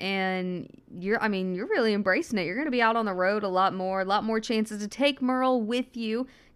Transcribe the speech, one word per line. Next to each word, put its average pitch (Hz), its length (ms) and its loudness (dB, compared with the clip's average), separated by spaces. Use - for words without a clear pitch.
and 185 680 -2
you're, 196 240 0
I 214 60 2
mean, 185 260 0
you're 196 120 -4
really 262 260 2
embracing 208 460 0
it. 170 80 0
You're 180 100 -4
gonna 294 140 -2
be 247 100 2
out 226 160 4
on 226 80 0
the 202 80 -2
road 190 300 2
a 196 60 -2
lot 185 260 2
more, 190 260 -2
a 185 60 0
lot 202 180 2
more 220 160 0
chances 220 400 -2
to 208 80 -6
take 277 320 0
Merle 254 400 2
with 240 380 -2
you, 233 280 -2